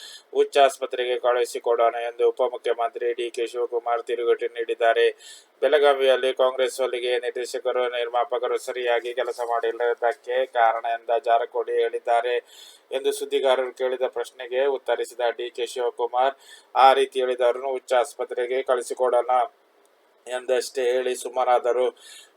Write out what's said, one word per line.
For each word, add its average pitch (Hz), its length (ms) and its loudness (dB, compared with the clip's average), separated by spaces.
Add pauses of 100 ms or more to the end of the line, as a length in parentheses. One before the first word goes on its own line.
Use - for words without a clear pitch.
(320)
ಹುಚ್ಚಾಸ್ಪತ್ರೆಗೆ 131 880 2
ಕಳುಹಿಸಿಕೊಡೋಣ 120 760 2
ಎಂದು 117 340 0
ಉಪಮುಖ್ಯಮಂತ್ರಿ 120 840 -2
ಡಿ 120 180 -6
ಕೆ 120 160 -6
ಶಿವಕುಮಾರ್ 120 560 -4
ತಿರುಗೇಟು 117 520 -2
ನೀಡಿದ್ದಾರೆ. 117 520 0 (540)
ಬೆಳಗಾವಿಯಲ್ಲಿ 135 760 4
ಕಾಂಗ್ರೆಸ್ 127 420 0
ಸೋಲಿಗೆ 123 420 -2
ನಿರ್ದೇಶಕರು, 123 680 -4
ನಿರ್ಮಾಪಕರು 120 720 -2
ಸರಿಯಾಗಿ 120 560 -2
ಕೆಲಸ 120 340 -4
ಮಾಡಿಲ್ಲದಕ್ಕೆ 117 1000 -2
ಕಾರಣ 113 440 2
ಎಂದ 117 200 -4 (140)
ಜಾರಕಿಹೊಳಿ 120 580 0
ಹೇಳಿದ್ದಾರೆ 117 540 0 (560)
ಎಂದು 139 200 -2
ಸುದ್ದಿಗಾರರು 135 600 0
ಕೇಳಿದ 127 360 -2
ಪ್ರಶ್ನೆಗೆ 127 580 -4
ಉತ್ತರಿಸಿದ 120 540 -2 (160)
ಡಿ 120 140 -6
ಕೆ 120 160 -6
ಶಿವಕುಮಾರ್, 123 680 -2 (420)
ಆ 131 160 10
ರೀತಿ 131 280 0
ಹೇಳಿದವರನ್ನು 127 500 0
ಹುಚ್ಚಾಸ್ಪತ್ರೆಗೆ 123 920 -2
ಕಳಿಸಿಕೊಡೋಣ 123 680 0 (960)
ಎಂದಷ್ಟೇ 123 560 -2 (100)
ಹೇಳಿ 127 220 0
ಸುಮ್ಮನಾದರು. 123 720 0 (500)